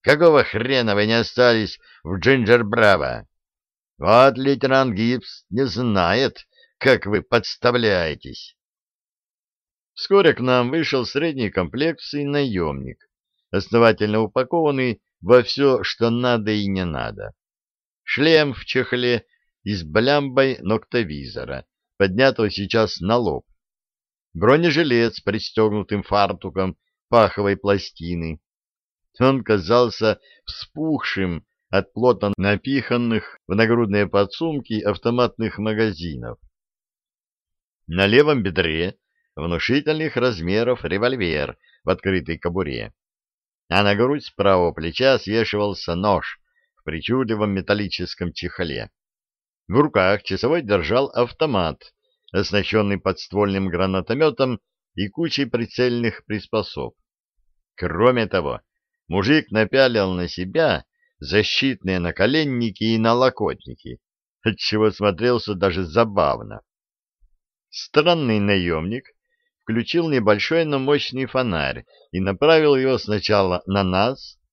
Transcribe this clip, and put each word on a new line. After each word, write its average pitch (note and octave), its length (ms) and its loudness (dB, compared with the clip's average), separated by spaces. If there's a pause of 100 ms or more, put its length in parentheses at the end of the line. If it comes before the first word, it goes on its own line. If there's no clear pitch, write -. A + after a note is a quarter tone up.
Какого D3+ 420 6
хрена A#2 500 0
вы G#2 120 2
не A2+ 120 2
остались A2+ 600 2 (260)
в F#2 140 -4
Джинджер A#2+ 460 4
Браво? F#2+ 640 2 (680)
Вот A#2+ 400 4
лейтенант C3+ 560 0
Гибс A2+ 560 -4
не B2+ 160 0
знает, G#2+ 800 0 (320)
как A#2+ 280 2
вы G#2 160 -2
подставляетесь». G#2 1300 -2 (1400)
Вскоре F#3+ 380 4
к - 80 -4
нам B2+ 300 2
вышел C#3 340 0
средней C#3+ 460 -4
комплекции C#3+ 760 -4
наёмник, F2 760 -2 (520)
основательно G#2+ 720 2
упакованный C3 840 -2 (180)
во A#2 220 6
всё, C3 400 0
что A2+ 260 -2
надо A#2 440 0
и G#2 140 -2
не F#2+ 200 -2
надо. A1+ 480 -8 (680)
Шлем D3+ 520 2
в - 100 -14
чехле B2 640 -2 (360)
и G#2 120 -4
с E2+ 100 -8
блямбой C3 760 0
ноктовизора, D2 1040 -4 (320)
поднятого G#2+ 520 2
сейчас G2+ 500 -2
на G#2+ 180 0
лоб. F2 280 -2 (880)
Бронежилет C3 800 2
с - 60 -18
пристёгнутым G#2 840 -2
фартуком F#2+ 720 -2 (320)
паховой G2+ 480 2
пластины. E2+ 840 -4 (800)
Он C3 240 2
казался G#2+ 760 2 (260)
вспухшим G#2 1000 -6 (240)
от G2 220 -2
плотно G#2 440 0
напиханных A2+ 1120 -2
в F#2+ 80 -4
нагрудные A2 540 2
подсумки A2+ 720 -2
автоматных A2+ 800 -2
магазинов. F#2 800 -4 (1500)
На F2+ 200 0
левом C3+ 360 4
бедре E2+ 540 -2 (400)
внушительных C3+ 800 -2
размеров A2+ 680 -2
револьвер F#2 720 -2 (280)
в E2+ 60 -2
открытой F2 480 -2
кобуре, D2 540 -6 (760)
а G2 160 2
на G2+ 100 4
грудь C3 300 0
с - 60 -20
правого F#2 420 2
плеча A#2+ 460 0
свешивался G#2 760 -2
нож F#2 460 -2 (360)
в - 60 -20
причудливом G#2 720 -2
металлическом F#2 800 -4
чехле. E2+ 580 -8 (760)
В F2+ 60 -6
руках G#2 500 2
часовой C#3 380 -2
держал G2+ 480 0
автомат, A#2 840 -2 (380)
оснащенный G2+ 680 0
подствольным F#2+ 680 -2
гранатометом A2 920 -2 (360)
и G3+ 120 -4
кучей D#3 360 -4
прицельных A#2+ 840 -2
приспособ. G2+ 680 -6 (800)
Кроме A2 500 2
того, D2 340 -4 (460)
мужик G#2+ 460 0
напялил A2 600 2
на F2+ 140 -4
себя G2+ 580 -2 (360)
защитные F#2+ 800 -2
наколенники A#2 840 -2
и A2+ 160 0
налокотники, A2+ 1040 -2 (420)
отчего G#2+ 480 0
смотрелся G#2 640 0
даже F#2 300 -2
забавно. D2+ 800 -2 (1080)
Странный D3 720 0
наемник F#2 640 -2 (580)
включил C#3 460 -2
небольшой, B2 560 2
но D3 140 -2
мощный C3 480 -2
фонарь D#2+ 580 -2 (260)
и F2 80 -6
направил C#3+ 560 4
его C3 240 0
сначала G2+ 680 0
на G2 180 0
нас G2 560 -2 (120)